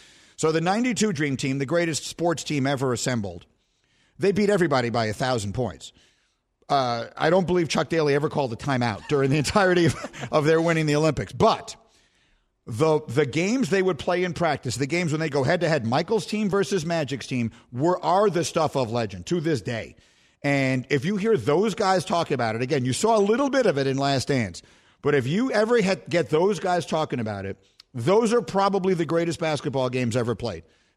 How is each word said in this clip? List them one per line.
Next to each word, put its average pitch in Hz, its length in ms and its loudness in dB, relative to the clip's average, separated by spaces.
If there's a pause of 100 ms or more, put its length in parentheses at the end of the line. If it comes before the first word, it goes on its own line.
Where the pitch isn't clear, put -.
(360)
So 156 160 0
the 160 100 0
ninety-two 214 520 0
Dream 139 220 -2
Team, 135 220 -4
the 139 80 -4
greatest 165 400 -2
sports 165 380 -4
team 139 240 -2
ever 135 260 -2
assembled, 107 540 -6 (720)
they 175 120 2
beat 196 200 2
everybody 143 400 2
by 113 160 0
a 107 60 -2
thousand 113 400 -2
points. 104 380 -6 (760)
Uh, 123 360 0 (120)
I 147 120 2
don't 180 180 4
believe 180 220 0
Chuck 160 200 0
Daly 151 240 2
ever 147 160 2
called 131 240 -2
a 110 40 -8
timeout 120 500 -2
during 139 240 2
the 147 60 4
entirety 180 480 4
of, 135 460 -4
of 151 140 2
their 160 160 4
winning 165 240 2
the 147 120 2
Olympics. 147 340 0
But 185 460 0 (880)
the, 151 420 2
the 143 180 2
games 185 440 0
they 190 120 2
would 185 160 0
play 180 280 -2
in 175 80 -4
practice, 165 420 -2
the 135 100 -2
games 160 280 -2
when 156 80 -2
they 160 80 -2
go 139 160 0
head-to-head, 160 400 0
Michael's 160 400 0
team 208 240 -2
versus 190 360 -2
Magic's 151 400 -4
team, 120 260 -4 (200)
were, 156 320 0
are 190 260 2
the 170 140 0
stuff 151 320 -2
of 127 160 -2
legend 104 360 -4
to 175 120 0
this 151 220 -2
day. 113 340 -8 (480)
And 135 460 0
if 139 160 0
you 202 100 -2
hear 208 220 2
those 156 360 2
guys 190 300 0
talk 170 280 -2
about 120 240 0
it, 113 60 -4
again, 131 220 0
you 127 80 0
saw 214 260 2
a 208 40 4
little 240 280 2
bit 254 160 2
of 160 120 2
it 135 100 0
in 135 100 0
Last 139 300 0
Dance, 117 340 -2 (400)
but 147 140 2
if 131 100 2
you 202 280 0
ever 220 280 4
had, 190 280 -2
get 170 200 0
those 170 300 2
guys 180 260 0
talking 151 360 -2
about 104 240 -6
it, 98 120 -8 (360)
those 196 400 2
are 240 80 4
probably 196 520 0
the 170 120 0
greatest 165 340 -2
basketball 139 500 -2
games 123 280 -2
ever 117 180 -2
played. 95 300 -8 (320)